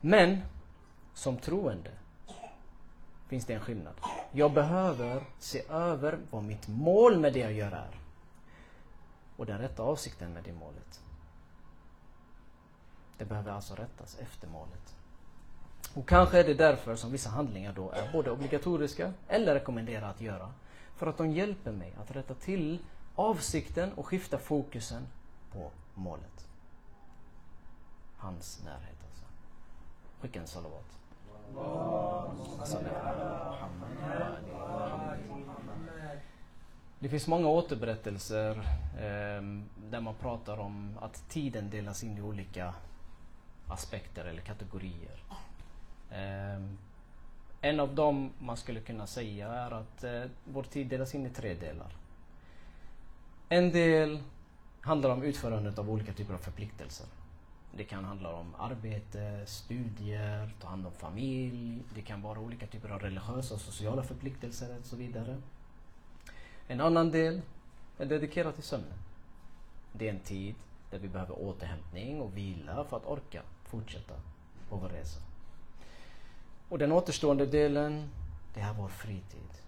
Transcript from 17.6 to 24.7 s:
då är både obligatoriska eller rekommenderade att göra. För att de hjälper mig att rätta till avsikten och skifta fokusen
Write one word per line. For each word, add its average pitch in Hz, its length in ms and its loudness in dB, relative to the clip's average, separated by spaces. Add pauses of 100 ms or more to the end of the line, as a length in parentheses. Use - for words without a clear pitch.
då 92 180 -4
är 107 200 -2
både 147 200 4
obligatoriska 147 840 2 (140)
eller 208 260 8
rekommenderade 117 540 2
att 98 140 -6
göra. 101 320 -4 (420)
För 156 120 0
att 151 100 0
de 160 140 4
hjälper 185 400 2
mig 90 300 -6
att 117 140 -8
rätta 131 180 -4
till 175 460 0 (360)
avsikten 175 760 2
och - 120 -6
skifta 185 320 0
fokusen 131 680 0 (480)